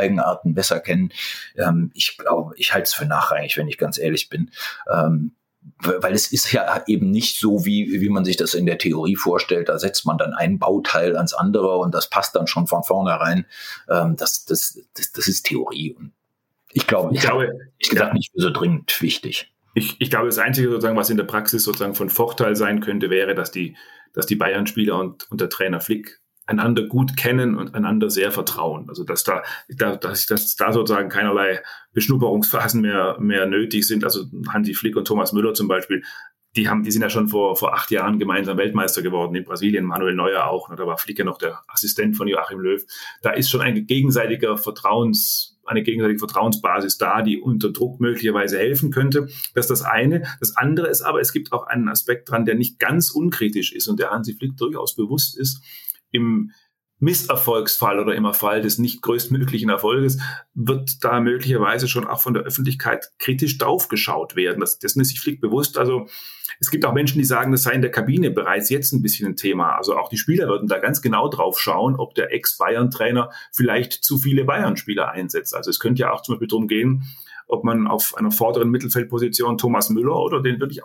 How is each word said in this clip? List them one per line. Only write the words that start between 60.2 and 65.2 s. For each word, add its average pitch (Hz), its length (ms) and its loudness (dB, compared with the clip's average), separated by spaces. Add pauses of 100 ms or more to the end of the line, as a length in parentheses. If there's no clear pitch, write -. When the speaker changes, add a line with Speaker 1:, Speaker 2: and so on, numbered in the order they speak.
Speaker 2:
wird 135 500 -2
da 120 160 2
möglicherweise 120 680 2
schon 120 200 -2
auch - 140 -2
von 123 120 0
der 110 100 0
Öffentlichkeit 131 760 -2
kritisch 135 380 0
draufgeschaut - 800 0
werden. 90 240 0
Das, - 200 -2
dessen 135 220 0
ist 131 80 4
sich 127 100 -6
Flick 143 220 -4